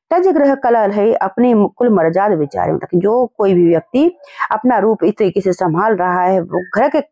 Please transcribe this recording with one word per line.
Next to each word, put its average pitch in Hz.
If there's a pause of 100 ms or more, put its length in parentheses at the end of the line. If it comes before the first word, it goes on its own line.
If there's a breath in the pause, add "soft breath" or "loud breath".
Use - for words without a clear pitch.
(100)
तज 359
ग्रह 285
कलह 240
है 208
अपने 233
मुकुल 220
मरजाद 185
विचारे।" 160
मतलब -
कि -
जो 226
कोई 196
भी 175
व्यक्ति 254 (360 loud breath)
अपना 226
रूप 208
इस 208
तरीके 196
से 185
संभाल 185
रहा 180
है, 185
वो 180 (120)
घर 254
के 311 (120)